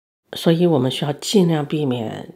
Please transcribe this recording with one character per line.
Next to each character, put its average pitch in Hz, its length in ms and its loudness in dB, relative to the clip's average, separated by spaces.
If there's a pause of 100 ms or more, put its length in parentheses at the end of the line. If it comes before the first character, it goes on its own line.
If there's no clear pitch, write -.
(340)
所 - 180 2
以 165 140 4
我 165 140 4
们 131 100 0
需 - 160 -6
要 143 80 -2
尽 180 340 2
量 156 180 0
避 151 200 -4
免 120 500 -6